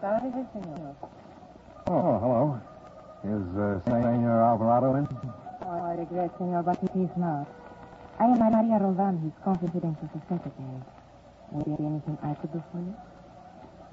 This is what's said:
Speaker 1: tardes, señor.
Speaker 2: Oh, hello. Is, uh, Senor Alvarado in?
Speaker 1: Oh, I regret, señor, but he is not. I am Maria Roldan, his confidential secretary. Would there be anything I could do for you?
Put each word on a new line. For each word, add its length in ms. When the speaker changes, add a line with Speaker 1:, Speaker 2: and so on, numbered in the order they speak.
Speaker 1:
tardes, 520
señor. 440
Speaker 2:
Oh, 320
hello. 420
Is, 240
uh, 280
Senor 580
Alvarado 540
in? 100
Speaker 1:
Oh, 220
I 100
regret, 440
señor, 260
but 160
he 100
is 140
not. 300
I 60
am 140
Maria 400
Roldan, 420
his 120
confidential 680
secretary. 540
Would 120
there 140
be 80
anything 360
I 120
could 180
do 180
for 80
you? 160